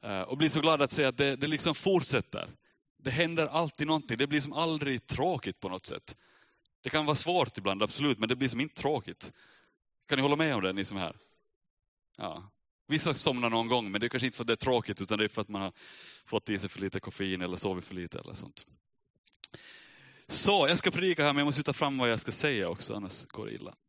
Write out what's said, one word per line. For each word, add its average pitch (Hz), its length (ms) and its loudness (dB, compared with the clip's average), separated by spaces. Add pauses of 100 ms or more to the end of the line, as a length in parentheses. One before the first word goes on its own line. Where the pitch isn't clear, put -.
Eh, 98 200 -4
och 131 160 -4
blir 151 120 4
så 147 120 2
glad 151 200 4
att 135 100 2
se 147 140 2
att 123 120 2
det, 139 180 4
det 139 120 -2
liksom 151 280 0
fortsätter. - 720 0 (480)
Det 135 140 -4
händer 165 360 2
alltid 147 400 -2
någonting. 151 300 0
Det 143 100 2
blir 147 140 2
som 139 120 -6
aldrig 147 540 0
tråkigt 113 520 -2
på 95 100 -6
något 92 160 -8
sätt. - 320 -12 (640)
Det 131 80 -6
kan 156 160 2
vara 147 100 2
svårt 160 420 0
ibland, 98 260 0
absolut, 135 360 0
men 110 100 0
det 123 60 2
blir 127 140 0
som 117 100 -6
inte 151 220 -4
tråkigt. - 500 -4 (760)
Kan 143 80 2
ni 135 60 2
hålla 143 140 4
med 151 200 2
om 104 60 0
det, 92 120 0
ni 98 120 -2
som 101 120 -8
är 95 40 -4
här? 85 140 -6 (1000)
Ja. 95 320 -10 (380)
Vissa 151 260 0
somnar 123 360 2
någon 113 180 2
gång, 113 240 2
men 104 100 -2
det 117 60 0
är - 20 0
kanske 123 160 -2
inte 123 100 -2
för 123 80 -6
att 113 40 -4
det 117 60 4
är 110 40 0
tråkigt, 117 440 0
utan 104 160 -2
det 107 60 2
är 104 60 2
för - 120 -6
att 104 80 -6
man 101 120 -6
har 95 120 -4 (520)
fått - 240 -2
i 101 100 0
sig 98 100 -6
för - 120 -10
lite 98 180 -4
koffein 92 420 -4
eller 90 160 -4
sovit 90 280 -2
för 95 100 -12
lite 87 240 -8
eller - 140 -14
sånt. - 320 -14 (1600)
Så, 190 400 4
jag 175 100 6
ska - 140 2
predika 170 320 2
här, 147 100 6
men 143 60 4
jag 147 60 4
måste 143 180 0
ta 143 100 0
fram 139 240 0
vad 123 120 4
jag 113 100 2
ska - 120 -6
säga 110 380 0
också, 104 260 -6
annars 101 300 -10
går 107 200 -10
det 107 80 -8
illa. - 220 -12 (120)